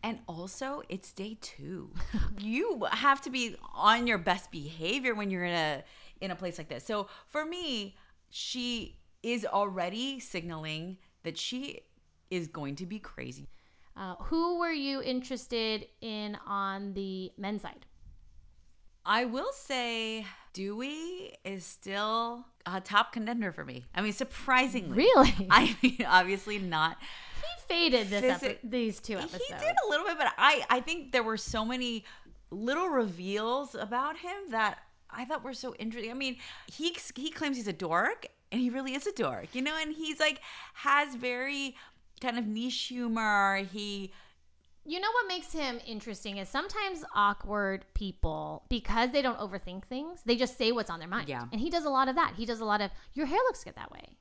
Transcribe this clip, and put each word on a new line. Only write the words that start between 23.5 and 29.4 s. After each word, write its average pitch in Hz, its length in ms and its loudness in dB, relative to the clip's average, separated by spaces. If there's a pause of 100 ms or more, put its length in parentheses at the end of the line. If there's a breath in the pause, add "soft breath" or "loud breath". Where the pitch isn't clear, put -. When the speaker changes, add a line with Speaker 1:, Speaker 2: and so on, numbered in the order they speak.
Speaker 1:
for 151 120 -8
me. 127 300 -10
I 180 80 0
mean, 208 120 0
surprisingly. 247 840 2
Speaker 2:
Really? 294 440 10
Speaker 1:
<laughs> 185 80 0
I 226 320 10
mean, 247 260 4
obviously 190 500 6
not 165 420 2
Speaker 2:
He - 640 -8 (100)
faded 254 360 4
this 202 140 0
epi-, 262 220 4 (100)
Speaker 1:
physi- - 20 -18 (120)
Speaker 2:
these 226 300 0
two 208 180 -6
Speaker 1:
He 285 60 -4
Speaker 2:
episodes. 339 200 -6 (180)